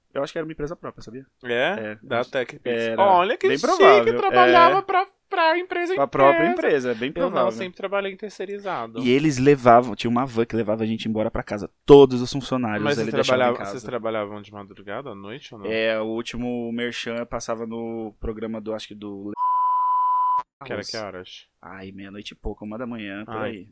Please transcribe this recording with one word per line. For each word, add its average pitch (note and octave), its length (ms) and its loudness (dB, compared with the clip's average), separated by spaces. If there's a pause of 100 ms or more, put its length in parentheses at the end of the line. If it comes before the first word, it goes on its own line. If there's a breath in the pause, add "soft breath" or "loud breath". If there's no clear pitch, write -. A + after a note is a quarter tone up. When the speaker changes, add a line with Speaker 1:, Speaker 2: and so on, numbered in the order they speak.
(140)
Speaker 1:
Eu C3+ 100 -4
acho D3+ 100 -10
que E3+ 60 -6
era D#3+ 60 -4
uma D#3+ 60 -12
empresa D3 240 -10
própria, A#2 280 -14
sabia? B2 220 -16 (180)
Speaker 2:
É? A#2+ 80 -6 (420)
Speaker 1:
É, G#2+ 100 -18
Speaker 2:
Da A#2 160 -4
Speaker 1:
acho B2+ 120 -6
Speaker 2:
TechPix. C3 340 -6
Speaker 1:
era A#2 360 -2
Speaker 2:
Olha G3 360 4
que F#4+ 100 0
Speaker 1:
bem - 100 2
Speaker 2:
chique, A#3 100 -2 (100)
Speaker 1:
provável. - 400 6
Speaker 2:
trabalhava F#4 640 6
Speaker 1:
É. - 20 -6
Speaker 2:
pra, F#4+ 260 -2 (220)
pra E4 280 2
empresa F4+ 360 -4
Speaker 1:
Pra C#4 140 0
própria - 300 6 (100)
Speaker 2:
inteira. F4 60 2
Speaker 1:
empresa, D#3+ 380 0
é A#2 40 -2
bem B2 140 -4
Speaker 2:
Eu D#3 40 -12
Speaker 1:
provável. E3+ 320 0
Speaker 2:
não, A#2 60 0
sempre C#3+ 260 -8
trabalhei G3 400 -4
terceirizado. F#3 840 -8
Speaker 1:
E B2+ 80 0
eles C#3+ 280 4
levavam, B2 580 6
tinha - 140 -4
uma A#2+ 160 0
van A#2 200 -2
que A2 100 -8
levava A2 280 -2
a - 40 -2
gente A2+ 200 -4
embora A2 220 -2
pra B2 140 -8
casa. G2+ 260 -8 (160)
Todos C3+ 380 10
os B2 100 -8
funcionários, B2 500 -4
Speaker 2:
Mas C#3+ 140 0
Speaker 1:
ele A2+ 140 -2
Speaker 2:
vocês - 40 -6
Speaker 1:
deixava C3+ 120 0
em - 0 - (100)
Speaker 2:
trabalhavam, B2 220 2
Speaker 1:
casa. G2+ 120 -8
Speaker 2:
vocês A#2+ 120 -10
trabalhavam G#2+ 580 -6
de G2+ 100 -20
madrugada, G#2 600 -14
à G2+ 40 -12
noite G#2 380 -16
ou G#2+ 80 -16
não? G#2 100 -12
Speaker 1:
É, A2 300 -2
o A2 60 -6
último A#2+ 680 -6
merchan A#2+ 540 -8
passava A#2 400 -8
no A2+ 520 -8
programa A2 400 -8
do, G#2+ 140 -8
acho G#2+ 140 -10
que G#2+ 80 -18
do G2+ 360 -12 (1300)
Speaker 2:
Que - 80 -8
era G#2 80 -6
Speaker 1:
Nossa. G2+ 100 -10
Speaker 2:
que A2+ 60 -6
horas? F#2 500 -12 (140)
Speaker 1:
Ai, F#2+ 320 -16
meia-noite G2 380 -16
e - 40 -18
pouco, G#2+ 300 -10
uma G#2+ 120 -10
da B2+ 80 -10
manhã, G#2+ 400 -10
por A#2 100 -14
Speaker 2:
Ai, G#2+ 160 -6
Speaker 1:
aí. G2 200 -14